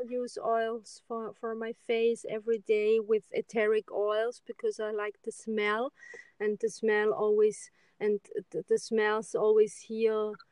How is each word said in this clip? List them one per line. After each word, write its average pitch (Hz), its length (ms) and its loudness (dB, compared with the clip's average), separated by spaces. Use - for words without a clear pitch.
use 247 340 -6
oils 226 640 -2
for, 226 260 -8
for 226 200 -8
my 226 200 -8
face 233 440 2
every 220 300 -2
day 214 420 2
with 214 300 0
etheric 214 600 0
oils 214 560 0
because 226 320 -4
I 214 120 -4
like 208 240 -4
the 220 80 -6
smell, 214 580 -2
and 214 200 0
the 226 100 0
smell 214 420 2
always, 214 600 2
and 208 220 0
th-, - 180 -6
the 220 100 4
smells 214 560 0
always 214 420 4
heal 220 580 -2